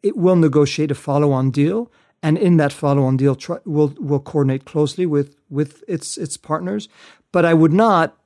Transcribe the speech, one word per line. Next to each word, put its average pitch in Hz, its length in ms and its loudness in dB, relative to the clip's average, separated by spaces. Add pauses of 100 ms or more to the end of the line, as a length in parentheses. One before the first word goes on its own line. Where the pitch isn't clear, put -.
it 202 120 -2
will 180 220 2
negotiate 151 540 2
a 135 40 -4
follow-on 139 560 0
deal, 180 400 -2 (300)
and 156 160 0
in 175 200 4
that 143 140 2
follow-on 139 460 0
deal, 135 180 2
try, 170 300 -10
will, 151 320 0
will 147 220 -4
coordinate 139 460 -2
closely 151 400 -4
with, 143 300 -4 (140)
with 143 380 -8
its, - 300 -8
its 156 200 -10
partners. 180 520 -8 (420)
But 170 140 2
I 165 80 4
would 160 200 4
not 196 520 2